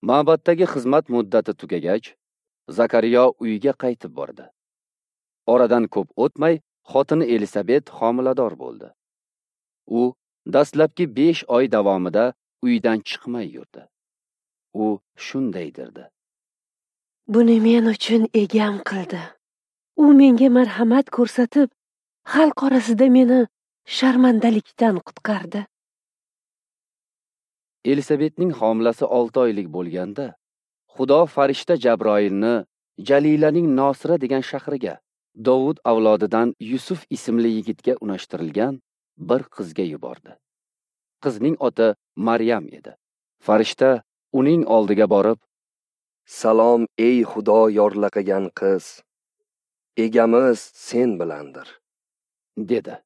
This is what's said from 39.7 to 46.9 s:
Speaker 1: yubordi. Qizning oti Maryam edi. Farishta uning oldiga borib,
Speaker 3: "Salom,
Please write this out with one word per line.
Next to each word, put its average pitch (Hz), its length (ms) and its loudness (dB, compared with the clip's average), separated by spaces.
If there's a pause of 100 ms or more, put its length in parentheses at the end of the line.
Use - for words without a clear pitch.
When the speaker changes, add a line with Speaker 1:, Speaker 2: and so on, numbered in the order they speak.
Speaker 1:
yubordi. 65 500 -12 (880)
Qizning 135 360 -4
oti 113 360 0 (200)
Maryam 113 540 -2
edi. - 240 -20 (540)
Farishta 113 440 2 (440)
uning 147 320 0
oldiga 107 420 2
borib, 104 300 2 (920)
Speaker 3:
"Salom, 113 520 2 (160)